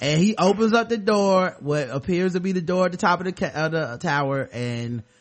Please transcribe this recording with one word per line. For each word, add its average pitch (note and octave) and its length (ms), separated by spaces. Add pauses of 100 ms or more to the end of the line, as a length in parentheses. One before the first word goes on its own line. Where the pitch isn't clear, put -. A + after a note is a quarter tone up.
And D3+ 200
he G#3 160
opens G3+ 360
up A3+ 160
the A3+ 100
door, G3 640
what D3 300
appears F3 440
to F#3 60
be F#3+ 120
the F#3+ 80
door F3+ 260
at F3+ 60
the F3+ 60
top F3 220
of F3+ 60
the F#3 60
ca-, F3+ 220
of D#3 180
the C#3+ 280
tower, C#3+ 520
and A#2+ 500 (180)